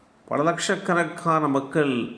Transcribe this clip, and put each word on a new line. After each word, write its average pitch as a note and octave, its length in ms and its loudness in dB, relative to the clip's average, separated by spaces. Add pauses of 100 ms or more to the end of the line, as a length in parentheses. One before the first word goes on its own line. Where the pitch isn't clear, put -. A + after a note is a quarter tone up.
(280)
பல C3+ 160 0
லட்சக்கணக்கான E3+ 1040 0
மக்கள் C#3 720 0